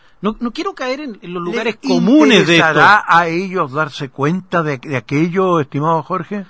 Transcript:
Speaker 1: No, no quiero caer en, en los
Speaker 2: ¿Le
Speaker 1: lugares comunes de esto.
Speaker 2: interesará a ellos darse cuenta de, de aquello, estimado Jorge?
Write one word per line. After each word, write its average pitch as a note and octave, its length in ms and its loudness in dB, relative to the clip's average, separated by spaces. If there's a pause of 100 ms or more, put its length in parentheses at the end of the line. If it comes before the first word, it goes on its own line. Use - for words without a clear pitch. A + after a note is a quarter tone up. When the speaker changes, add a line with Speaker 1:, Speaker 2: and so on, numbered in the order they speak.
(200)
Speaker 1:
No, G#3+ 200 -4
no A#3+ 120 -6
quiero F#4 220 -8
caer B3+ 280 -8
en, A#3 200 -14
en F3 100 -14
los F3 120 -8
Speaker 2:
¿Le F3 80 -8
Speaker 1:
lugares A3+ 260 -4
comunes B3+ 720 4
de E3+ 100 4
esto. E3 120 4
Speaker 2:
interesará E3 380 4
a F3 200 4
ellos F3 440 -4
darse D3 380 -6
cuenta E3+ 540 -2
de, C#3+ 160 -4
de C#3 180 -6
aquello, E3+ 600 0
estimado D3+ 420 -2
Jorge? F#3 480 -8